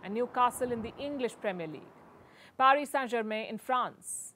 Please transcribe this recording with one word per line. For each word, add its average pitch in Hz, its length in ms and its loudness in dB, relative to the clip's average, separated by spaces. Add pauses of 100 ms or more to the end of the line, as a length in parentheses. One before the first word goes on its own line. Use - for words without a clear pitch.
and 190 120 -6
Newcastle 247 580 2
in 233 80 -4
the 220 180 -8
English 269 400 -4
Premier 180 300 -4
League, 151 140 -10 (760)
Paris 269 340 6
Saint-Germain 220 600 -2
in 220 80 -6
France. - 760 -4